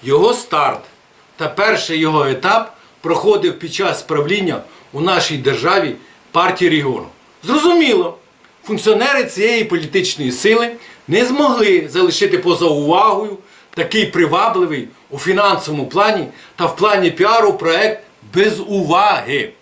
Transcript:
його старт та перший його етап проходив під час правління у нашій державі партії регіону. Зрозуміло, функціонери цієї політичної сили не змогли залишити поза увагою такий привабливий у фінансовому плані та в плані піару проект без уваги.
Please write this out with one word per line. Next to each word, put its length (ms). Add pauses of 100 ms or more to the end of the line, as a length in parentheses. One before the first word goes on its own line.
його 320
старт 460 (560)
та 120
перший 500
його 280
етап 500 (240)
проходив 580
під 160
час 280
правління 580 (320)
у 80
нашій 360
державі 600 (340)
партії 400
регіону. 360 (360)
Зрозуміло, 760 (460)
функціонери 600
цієї 400
політичної 680
сили 440 (320)
не 160
змогли 680
залишити 480
поза 280
увагою 720 (360)
такий 320
привабливий 800 (220)
у 80
фінансовому 680
плані 420 (280)
та 100
в 100
плані 340
піару 420
проект 500 (320)
без 260
уваги. 1000